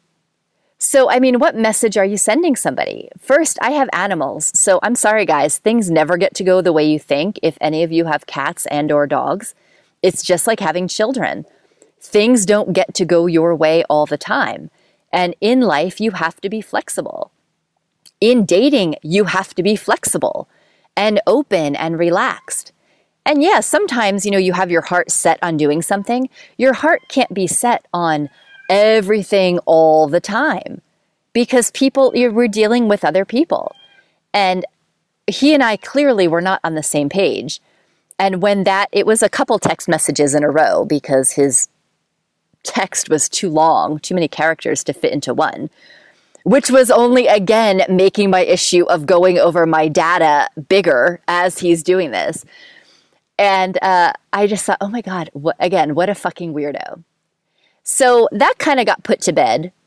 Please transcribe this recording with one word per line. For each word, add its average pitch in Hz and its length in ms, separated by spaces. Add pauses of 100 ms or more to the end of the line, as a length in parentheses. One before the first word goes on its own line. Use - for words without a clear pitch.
(840)
So, 269 280
I 247 100
mean, 254 180
what 302 160
message 220 440
are 196 80
you 202 100
sending 277 400
somebody? - 600
First, 294 420
I 254 120
have 277 200
animals. 156 600
So 185 280
I'm 240 120
sorry, 208 320
guys, 147 320
things 214 320
never 160 260
get 180 200
to 190 80
go 185 180
the 175 100
way 151 180
you 151 80
think. 151 440
If 160 180
any 156 220
of 160 100
you 165 140
have 151 180
cats 147 400
and 147 260
or 147 160
dogs, 143 480 (480)
it's 185 200
just - 240
like 226 120
having 180 300
children. 214 560 (560)
Things 214 460
don't 208 260
get 185 220
to 185 100
go 170 220
your 165 280
way 160 360
all 151 160
the 147 100
time. 202 540 (420)
And 180 300
in 247 180
life, 180 400
you 214 120
have 165 280
to 196 80
be 208 140
flexible. - 680 (880)
In 226 280
dating, 202 560
you 190 220
have 185 320
to 180 60
be 202 140
flexible - 720 (480)
and 208 300
open 180 500
and 165 220
relaxed. 175 760 (540)
And 285 160
yeah, 339 180
sometimes, 233 640
you 208 60
know, 196 80
you 185 160
have 180 160
your 165 100
heart 175 300
set - 320
on 165 160
doing 151 240
something. 233 480 (260)
Your 254 160
heart 302 360
can't 247 260
be 185 120
set - 460
on 160 380 (400)
everything 202 960
all 156 400
the 165 140
time 208 600 (540)
because 240 380
people, 269 420
you're, 240 180
we're 240 160
dealing 214 400
with 202 160
other 180 220
people. 233 480 (580)
And 185 320 (600)
he 294 260
and 277 100
I 220 140
clearly 240 520
were 165 120
not 190 240
on 160 120
the 156 60
same 143 260
page. 139 520 (580)
And 190 220
when 202 240
that, 196 280
it 196 140
was 220 160
a 208 60
couple 233 300
text - 300
messages 147 460
in 147 100
a 147 60
row 123 340
because 135 480
his 139 360 (920)
text - 480
was 151 180
too - 220
long, 151 480
too - 160
many 170 140
characters 156 560
to 147 80
fit - 200
into 139 220
one, 151 340 (760)
which 247 260
was 254 200
only, 240 360
again, 208 640
making 190 420
my 185 140
issue 180 400
of 160 220
going 180 320
over 170 280
my 160 220
data 160 600 (200)
bigger 170 580
as 175 320
he's 170 240
doing 175 300
this. 92 320 (920)
And, 190 440
uh, 175 300 (220)
I 208 120
just 202 200
thought, 202 160
"Oh 202 60
my 233 120
God, 185 320
what, 147 260
again, 156 360
what 180 160
a 196 40
fucking 175 380
weirdo." 147 500 (880)
So 247 400
that 277 280
kinda 269 260
got - 180
put - 200
to 175 100
bed. 147 400 (140)